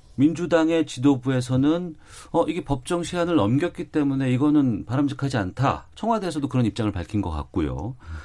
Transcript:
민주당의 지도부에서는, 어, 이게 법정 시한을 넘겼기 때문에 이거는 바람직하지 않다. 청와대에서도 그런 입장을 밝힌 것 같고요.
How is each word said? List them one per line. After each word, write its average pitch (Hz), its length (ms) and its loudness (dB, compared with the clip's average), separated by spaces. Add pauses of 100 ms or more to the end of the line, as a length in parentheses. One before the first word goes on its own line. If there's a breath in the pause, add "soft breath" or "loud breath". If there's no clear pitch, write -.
(160)
민주당의 160 720 2
지도부에서는, 135 1120 0 (340 loud breath)
어, 165 140 2
이게 175 180 -4
법정 165 400 -2
시한을 170 320 0
넘겼기 143 560 2
때문에 135 400 2
이거는 131 540 2
바람직하지 135 500 -2
않다. 98 600 -2
청와대에서도 185 520 -2
그런 127 180 2
입장을 107 280 0
밝힌 92 280 -4
것 90 80 -4
같고요. 78 680 -4 (260 loud breath)